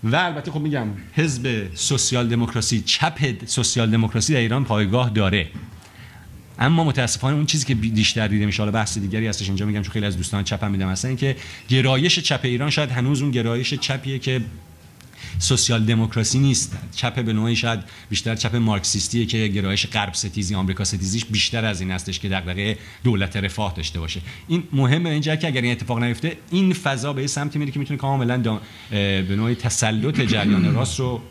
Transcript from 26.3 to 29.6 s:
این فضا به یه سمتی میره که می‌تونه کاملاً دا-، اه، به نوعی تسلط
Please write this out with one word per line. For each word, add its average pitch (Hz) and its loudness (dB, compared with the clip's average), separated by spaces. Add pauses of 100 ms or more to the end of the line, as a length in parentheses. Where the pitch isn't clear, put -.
این 185 4
فضا 139 -2
به 135 -4
یه 143 -2
سمتی 147 -4
میره 147 -2
که 139 -4
می‌تونه 143 -4
کاملاً 127 0
دا-، 110 2
اه، 101 -2
به 95 0
نوعی 113 2
تسلط 117 0